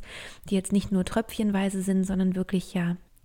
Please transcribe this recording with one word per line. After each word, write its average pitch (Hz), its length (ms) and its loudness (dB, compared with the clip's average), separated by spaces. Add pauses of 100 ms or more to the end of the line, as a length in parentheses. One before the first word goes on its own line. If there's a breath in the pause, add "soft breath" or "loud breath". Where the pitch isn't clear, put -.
(500 loud breath)
die 202 60 2
jetzt 185 160 0
nicht 202 200 2
nur 185 120 4
tröpfchenweise 196 800 0
sind, 190 240 2
sondern 185 300 2
wirklich, 185 380 -2
ja, 175 220 0 (300)